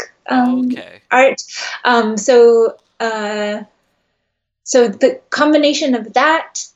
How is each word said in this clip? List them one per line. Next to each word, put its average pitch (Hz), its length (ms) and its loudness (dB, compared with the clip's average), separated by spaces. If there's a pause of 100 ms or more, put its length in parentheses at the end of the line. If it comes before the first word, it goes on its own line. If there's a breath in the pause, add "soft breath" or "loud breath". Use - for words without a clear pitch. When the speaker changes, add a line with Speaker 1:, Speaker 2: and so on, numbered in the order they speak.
(280)
Speaker 1:
um, 254 380 0
Speaker 2:
Okay. - 340 -10 (100)
Speaker 1:
art. 254 320 2 (420 loud breath)
Um, 220 340 0
so, 233 580 4 (240)
uh, 214 640 -6 (1000)
so 240 240 2
the - 320 -2 (100)
combination 294 640 0
of 214 180 -8
that, 311 640 -2